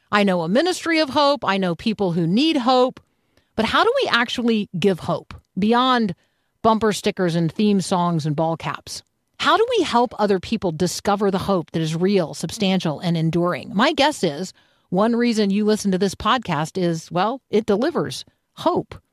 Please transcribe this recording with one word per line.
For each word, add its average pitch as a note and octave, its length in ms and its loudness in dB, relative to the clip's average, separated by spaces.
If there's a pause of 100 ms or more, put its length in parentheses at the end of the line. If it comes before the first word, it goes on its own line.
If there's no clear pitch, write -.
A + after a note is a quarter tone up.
(120)
I G3+ 100 2
know F3+ 200 2
a D#3+ 60 -4
ministry D#4+ 520 0
of D#4 80 0
hope. C#4 360 2
I G3 120 0
know F#3 180 0
people G3+ 380 -2
who E3 160 0
need D4 280 2
hope. B3+ 440 2 (560)
But A3 80 0
how C4+ 180 2
do A4 100 2 (100)
we F#4 60 0
actually A#3 600 -2 (100)
give F#3+ 220 2
hope - 340 -8 (240)
beyond A#3 560 2 (480)
bumper A3 300 4
stickers F#3 420 -2
and E3+ 160 2
theme G#3 300 2
songs F3 440 0
and D3+ 120 -2
ball E3 200 -2
caps? - 460 -10 (380)
How D4+ 160 2
do A4 100 2 (100)
we G4 60 2
help A#3+ 340 0
other G3+ 220 2
people G3 320 -4
discover G3 600 0
the F#3 80 0
hope F3+ 340 -2
that E3 100 -2
is D#3+ 140 -2
real, F3+ 380 0
substantial, F#3 680 -2
and E3+ 160 0
enduring? E3 580 0
My C4 180 2
guess C#4+ 300 0
is D#3 300 -4 (380)
one A3 260 2
reason A3 340 2
you G#3 140 2
listen G#3 260 0
to F#3 80 2
this G3 160 0
podcast F#3+ 680 -2
is, E3+ 300 -2
well, G#3 300 -2 (100)
it G#3 160 0
delivers G#3+ 580 -2 (280)
hope. - 420 -2 (180)